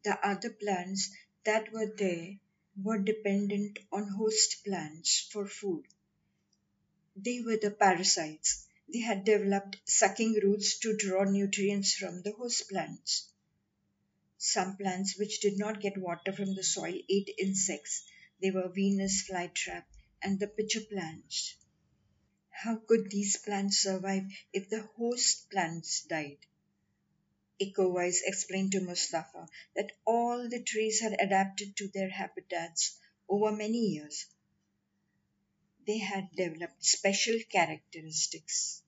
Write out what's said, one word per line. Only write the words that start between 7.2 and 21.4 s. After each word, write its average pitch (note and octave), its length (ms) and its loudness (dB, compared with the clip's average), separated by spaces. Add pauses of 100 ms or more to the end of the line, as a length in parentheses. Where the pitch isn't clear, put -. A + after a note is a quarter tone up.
were A3+ 180 0
the G#3 120 2
parasites. F#3 960 2 (260)
They A#3 80 -2
had G#3+ 240 -2
developed G3 640 4
sucking A3 480 6 (100)
roots G3+ 360 2
to G#3+ 180 0
draw G3 260 2
nutrients G3 720 2
from F3+ 300 -6
the G#3 100 -4
host A#3+ 340 -4
plants. - 600 -4 (1080)
Some F#3+ 360 0
plants F#3+ 420 -2
which G#3 220 -2
did G3 180 2
not G#3 240 -2
get G3 160 -2
water F#3 360 -4
from G3 220 -2
the F#3+ 80 -6
soil F3 320 -2 (120)
ate G3 300 2
insects. F#3+ 680 -2 (380)
They F#3+ 80 2
were F#3 200 -2
Venus G3 600 0
flytrap F3 560 -4 (360)
and G3 180 0
the G3+ 80 0
pitcher G#3+ 340 -2
plants. E3 720 -8 (960)